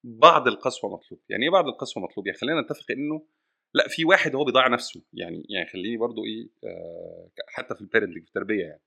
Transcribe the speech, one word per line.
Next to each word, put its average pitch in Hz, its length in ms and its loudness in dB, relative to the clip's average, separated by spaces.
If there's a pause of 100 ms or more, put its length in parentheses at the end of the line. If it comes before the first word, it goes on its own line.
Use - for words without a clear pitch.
بعض 123 440 6
القسوة 110 440 -2
مطلوب. - 360 -16
يعني 107 160 -2
إيه 156 60 2
بعض 180 180 6
القسوة 123 340 -8
مطلوب؟ 92 240 -8
يعني 95 120 -6
خلينا 147 220 0
نتفق - 300 -10
إنه 147 360 -6 (480)
لا، - 140 2
في - 160 -4
واحد 160 300 4
هو 139 100 0
بيضيع 127 240 4
نفسه. - 340 -2 (100)
يعني، 87 360 -10
يعني 92 200 -4
خليني 98 280 -6
برضو 110 280 -4
إيه، 110 240 -8 (160)
آه، 85 720 -14
ك-، - 140 -14
حتى - 240 -8
في - 60 -14
البيرنتنج، 92 420 -2
في - 60 -20
التربية 98 360 -2
يعني 76 220 -14